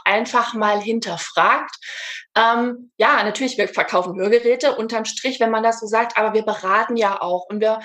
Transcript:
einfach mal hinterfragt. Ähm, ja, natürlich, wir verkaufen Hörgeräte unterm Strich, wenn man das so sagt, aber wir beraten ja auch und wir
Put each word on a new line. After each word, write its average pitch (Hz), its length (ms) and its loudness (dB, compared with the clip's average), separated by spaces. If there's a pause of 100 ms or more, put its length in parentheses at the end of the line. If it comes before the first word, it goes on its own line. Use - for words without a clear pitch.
einfach 233 520 0
mal 208 260 0
hinterfragt. 214 960 0 (600)
Ähm, 233 640 0
ja, 233 260 4
natürlich, 233 340 -4
wir 202 120 0
verkaufen 180 500 -2
Hörgeräte 240 560 4
unterm 220 300 -4
Strich, - 340 -4
wenn 226 120 2
man 220 120 0
das 226 160 2
so 220 80 -10
sagt, 220 300 0
aber 214 160 2
wir 214 100 2
beraten 214 540 0
ja 202 240 0
auch 180 280 -2
und 208 120 -4
wir 220 240 2